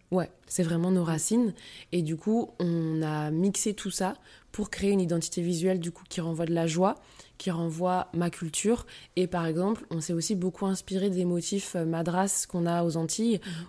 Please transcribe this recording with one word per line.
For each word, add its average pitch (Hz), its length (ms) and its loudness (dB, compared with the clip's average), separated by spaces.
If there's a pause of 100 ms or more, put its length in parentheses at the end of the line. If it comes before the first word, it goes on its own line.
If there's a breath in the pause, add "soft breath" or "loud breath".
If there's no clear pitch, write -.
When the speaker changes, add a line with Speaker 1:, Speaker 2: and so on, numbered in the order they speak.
(120)
Speaker 1:
Ouais, 180 180 0 (180)
c'est - 140 0
vraiment 170 300 2
nos 185 100 4
Speaker 2:
Mm. 170 40 2
Speaker 1:
racines. 180 480 2 (400 loud breath)
Et 175 100 2
du 156 120 -2
coup, 220 440 0
on 165 420 2
a 151 300 0
mixé 190 420 2
tout 202 160 -8
ça 190 240 -2 (380 loud breath)
pour - 180 -4
créer 196 220 0
une 196 100 6
identité 170 400 0
visuelle, 180 380 2
du 170 120 -4
coup, - 160 -14
qui - 140 -6
renvoie 165 240 -2
de 165 80 0
la 165 140 2
joie, 180 280 2 (440 loud breath)
qui - 100 -4
renvoie 170 640 0
ma 170 160 0
culture. 196 560 -2 (300 loud breath)
Et 185 100 2
par 170 220 -2
exemple, 180 420 0
on 165 100 -4
s'est 160 140 -4
aussi 170 220 0
beaucoup 185 320 -2
inspiré 190 420 0
des 180 160 2
motifs, 175 500 -2
euh, 170 100 0
madras 170 600 0
qu'on 170 200 0
a 170 160 2
aux 165 140 0
Antilles, 196 460 0
Speaker 2:
Mhm. 170 260 -10